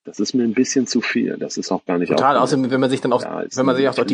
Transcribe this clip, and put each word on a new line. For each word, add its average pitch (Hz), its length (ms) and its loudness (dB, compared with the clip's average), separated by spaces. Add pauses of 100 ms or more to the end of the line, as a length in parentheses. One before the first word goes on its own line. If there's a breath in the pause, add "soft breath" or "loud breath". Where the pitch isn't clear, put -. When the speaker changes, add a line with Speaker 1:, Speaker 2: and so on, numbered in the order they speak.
Speaker 1:
das - 160 -8
ist 104 140 -2
mir 123 100 2
ein 110 100 0
bisschen 127 320 0
zu 120 140 -2
viel. - 360 -2
Das - 200 -8
ist - 160 -6
auch 92 120 -2
gar 90 140 -2
nicht 85 120 0
Speaker 2:
Total, 127 260 4
Speaker 1:
aufgegangen. 120 80 4
Speaker 2:
außerdem, 131 260 0
wenn 131 100 2
man 131 100 2
sich 135 100 0
dann 127 120 0
auch, 123 100 2
Speaker 1:
Ja, - 180 -8
ist - 160 -8
Speaker 2:
wenn 131 100 0
man 131 80 2
sich 135 140 2
Speaker 1:
ein - 20 2
Speaker 2:
auch - 60 -4
die 117 180 0